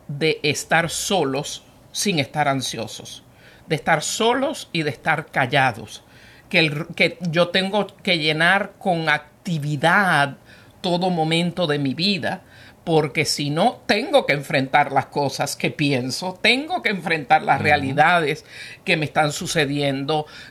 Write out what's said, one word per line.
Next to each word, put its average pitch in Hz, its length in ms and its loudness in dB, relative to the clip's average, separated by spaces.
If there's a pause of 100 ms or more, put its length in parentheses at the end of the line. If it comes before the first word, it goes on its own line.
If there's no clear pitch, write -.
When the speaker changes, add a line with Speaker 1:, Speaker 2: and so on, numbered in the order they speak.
Speaker 1:
de 151 340 -2
estar 160 460 0
solos 147 720 -2 (300)
sin 175 260 0
estar 143 300 0
ansiosos, - 720 -6 (420)
de 151 120 -2
estar 156 260 0
solos 254 720 -2
y 160 100 -2
de 147 60 -2
estar 156 380 -4
callados, 135 760 -2 (460)
que 180 100 2
el, 156 280 0 (100)
que 175 200 0 (120)
yo 170 180 2
tengo 190 400 0
que - 300 -2
llenar 165 600 2
con 165 300 -2
actividad 151 1300 0 (440)
todo 180 280 0
momento 170 560 0
de 147 140 0
mi 135 160 -2
vida, 175 460 -2 (420)
porque 151 420 2
si 147 240 -4
no, 170 380 0
tengo 254 400 2
que 143 60 2
enfrentar 143 580 2
las 139 160 0
cosas 143 480 -2
que - 160 -2
pienso, 143 680 -2
tengo 285 420 0
que 220 60 -2
enfrentar 160 520 0
las 147 160 2
Speaker 2:
Ujú. 147 60 -4
Speaker 1:
realidades 147 840 2 (400)
que 175 120 2
me 151 80 -2
están 151 260 0
sucediendo, 143 960 -2 (240)